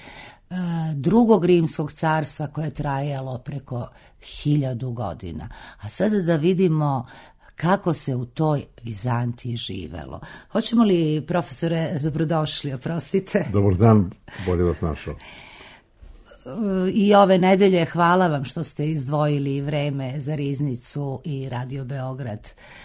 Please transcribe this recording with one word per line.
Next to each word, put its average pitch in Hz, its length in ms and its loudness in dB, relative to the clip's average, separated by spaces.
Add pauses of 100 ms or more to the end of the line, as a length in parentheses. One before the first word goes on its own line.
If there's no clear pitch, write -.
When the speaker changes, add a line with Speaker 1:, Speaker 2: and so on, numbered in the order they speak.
(960)
Speaker 1:
drugog 196 500 4
rimskog 165 480 2
carstva 156 540 -2
koje 156 180 -6
je 143 60 -6
trajalo 139 640 -6
preko 123 500 -10 (340)
hiljadu 131 720 -2
godina. 95 580 -8 (320)
A 104 80 -10
sada 208 320 0
da 170 140 2
vidimo 156 720 2 (500)
kako 180 380 0
se - 220 -4
u 123 100 -4
toj 151 400 -2 (180)
Vizantiji 117 720 -4
živelo. 82 640 -10 (320)
Hoćemo 233 320 2
li, 165 440 2
profesore, 165 760 -2
dobrodošli, 151 720 -2
oprostite. 170 800 -2
Speaker 2:
Dobar 101 220 4
dan, 107 360 6 (340)
bolje 90 180 2
vas 85 180 0
našao. 78 340 -4 (1800)
Speaker 1:
I 202 220 6
ove 190 220 8
nedelje 185 480 6
hvala 175 420 4
vam 147 180 -2
što 165 180 -8
ste 151 260 -4
izdvojili 143 720 0
vreme 143 580 -4
za 143 160 -6
Riznicu 139 880 -4
i 135 260 -6
Radio 127 360 -8
Beograd, 131 640 -8 (360)